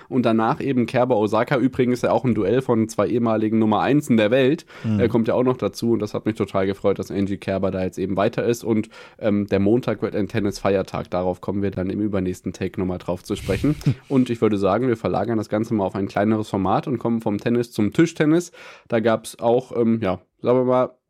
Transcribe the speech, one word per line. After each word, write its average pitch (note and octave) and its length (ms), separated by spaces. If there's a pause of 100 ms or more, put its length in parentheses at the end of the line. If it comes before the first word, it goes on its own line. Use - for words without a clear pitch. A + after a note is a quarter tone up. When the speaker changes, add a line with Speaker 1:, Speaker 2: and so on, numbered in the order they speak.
Speaker 1:
und B2+ 160
danach A2+ 340
eben B2+ 260
Kerber B2+ 300
Osaka. A2 420
Übrigens B2 440
ja F2 100
auch A2+ 140
ein A#2 100
Duell A2 260
von A2+ 280
zwei G2+ 180
ehemaligen A2+ 300 (220)
Nummer G#2+ 220
Einsen B2 360
der G#2+ 140
Welt. C3+ 340 (180)
Speaker 2:
Mhm. G#2+ 160
Speaker 1:
Äh, A#2 80
kommt A2+ 200
ja G#2+ 60
auch A2+ 100
noch B2+ 140
dazu A2 340
und A2 80
das G#2+ 140
hat - 120
mich A2 100
total G2 300
gefreut, G2 340
dass F#2+ 120
Angie G2 260
Kerber F#2+ 340
da F#2 120
jetzt F2+ 140
eben F#2+ 200
weiter G#2+ 260
ist A#2 200
und, G#2+ 260 (300)
ähm, G2+ 280
der G2 120
Montag A2 420
wird - 140
ein G2 120
Tennisfeiertag. G2 840
Darauf F2+ 300
kommen G2 220
wir G2 100
dann F#2 180
im G2 120
übernächsten F#2+ 500
Take F#2+ 280
nochmal F#2 180
drauf F2+ 260
zu G#2 120
sprechen. C3+ 400 (160)
Speaker 2:
<laughs> - 180
Speaker 1:
Und B2+ 200
ich A#2 120
würde G#2+ 160
sagen, G2 300
wir A2+ 100
verlagern G#2 400
das G#2 120
Ganze A2 240
mal G2+ 120
auf G2 100
ein G2 120
kleineres G#2+ 420
Format G2+ 380
und A#2 100
kommen A#2 240
vom G#2 160
Tennis A#2+ 340
zum G#2 220
Tischtennis. E3 580 (360)
Da A#2 120
gab's A2+ 400
auch, A#2 360
ähm, A2+ 260
ja, F2+ 180 (220)
sagen A#2+ 180
wir B2+ 60
mal B2+ 240 (200)